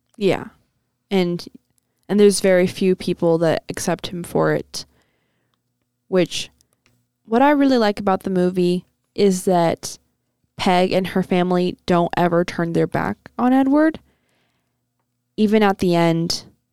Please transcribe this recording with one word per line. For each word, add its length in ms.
Yeah. 320
And, 360
and 120
there's 200
very 280
few 280
people 440
that 300
accept 380
him 160
for 300
it, 320
which, 420
what 160
I 100
really 260
like 220
about 240
the 60
movie 560
is 300
that 520
Peg 340
and 160
her 160
family 640
don't 300
ever 300
turn 280
their 140
back 300
on 140
Edward. 460
Even 260
at 160
the 160
end, 500